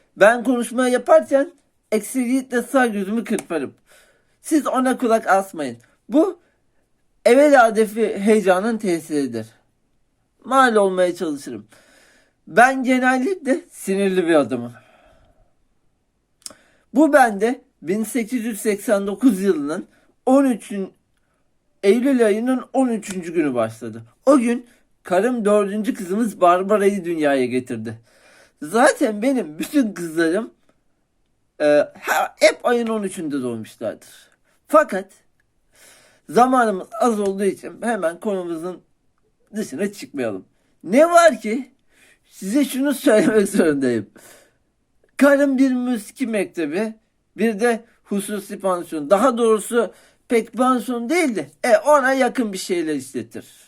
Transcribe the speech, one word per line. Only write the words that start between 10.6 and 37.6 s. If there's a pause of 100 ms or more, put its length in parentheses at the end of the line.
olmaya
çalışırım. (800)
Ben
genellikle (100)
sinirli
bir
adamım. (2250)
Bu
bende (200)
bin
sekiz
yüz
seksen
dokuz
yılının (380)
on
üçün, (880)
Eylül
ayının
on
üçüncü
günü
başladı. (220)
O
gün (360)
karım
dördüncü
kızımız
Barbara'yı
dünyaya
getirdi. (640)
Zaten
benim
bütün
kızlarım, (1080)
e, (340)
ha-,
hep
ayın
on
üçünde
doğmuşlardır. (580)
Fakat (1160)
zamanımız (120)
az
olduğu
için